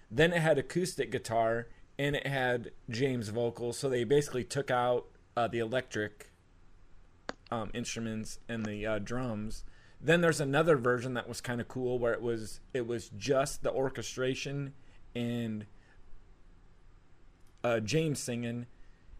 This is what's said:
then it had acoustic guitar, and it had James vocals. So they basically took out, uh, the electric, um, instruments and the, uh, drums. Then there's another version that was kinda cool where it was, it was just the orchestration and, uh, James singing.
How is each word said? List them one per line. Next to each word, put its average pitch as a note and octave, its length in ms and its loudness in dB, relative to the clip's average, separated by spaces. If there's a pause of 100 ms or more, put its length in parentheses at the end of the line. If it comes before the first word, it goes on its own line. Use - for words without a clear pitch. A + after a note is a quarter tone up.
(100)
then D#3+ 240 6
it E3+ 80 2
had D#3 160 6
acoustic C#3 520 -2
guitar, A#2 580 2 (300)
and C#3+ 180 0
it - 100 -2
had B2+ 460 0 (180)
James A#2+ 380 0
vocals. A#2 500 -2
So C#3 100 -2
they A#2+ 160 2
basically C#3 400 4
took C#3 260 -2
out, B2 380 2 (280)
uh, A#2+ 120 4
the A#2 120 -2
electric, A2 720 -4 (1200)
um, A2+ 240 -4
instruments A2+ 720 -6
and A2+ 180 -4
the, G#2 200 -4
uh, A2 140 0
drums. G#2+ 640 -4 (360)
Then D#3+ 220 6
there's E3 180 4
another D3 360 6
version B2 380 2
that A#2 140 -4
was A#2 120 -8
kinda A#2+ 240 -4
cool B2+ 340 -2
where A#2 160 4
it G#2 80 -4
was, A2+ 380 -4 (140)
it B2 120 0
was A#2 240 -4
just C3 520 0
the B2+ 100 0
orchestration C3+ 1040 -2 (400)
and, A#2 520 -4 (2000)
uh, A#2 160 4
James C#3+ 400 2
singing. A#2+ 460 -4 (540)